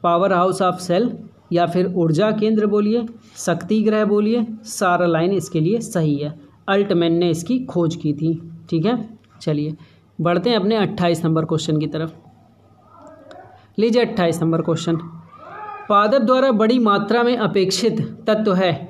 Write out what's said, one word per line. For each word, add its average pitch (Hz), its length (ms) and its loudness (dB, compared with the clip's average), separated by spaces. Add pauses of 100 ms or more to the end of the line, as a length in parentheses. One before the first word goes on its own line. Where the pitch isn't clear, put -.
पावर 180 300 2
हाउस 185 300 2
ऑफ 180 180 2
सेल 202 300 0 (420)
या 170 140 2
फिर 180 280 0
ऊर्जा 170 380 2
केंद्र 214 340 2
बोलिए, 208 400 0 (300)
शक्ति 175 460 -2
ग्रह 214 220 2
बोलिए, 208 420 0 (180)
सारा 175 420 0
लाइन 170 260 2
इसके 170 280 -2
लिए 196 200 0
सही 160 360 -2
है। 147 180 -6 (340)
अल्टमैन 196 460 2
ने 170 160 2
इसकी 160 360 -2
खोज 170 300 -2
की 151 160 -4
थी, 160 220 -2 (360)
ठीक 165 160 0
है। 226 100 0 (440)
चलिए 151 340 -4 (440)
बढ़ते 180 320 0
हैं 233 60 2
अपने 208 220 0
अट्ठाईस 175 460 0
नंबर 160 200 2
क्वेश्चन 156 340 -2
की 151 80 -2
तरफ। 156 280 -6 (1600)
लीजिए 233 260 4
अट्ठाईस 170 380 0
नंबर 160 200 0
क्वेश्चन, 165 340 -2 (920)
पादप 208 340 2
द्वारा 262 300 4
बड़ी 220 280 4
मात्रा 214 420 2
में 240 160 2
अपेक्षित 208 640 0 (260)
तत्व 214 280 2
है 180 180 2 (180)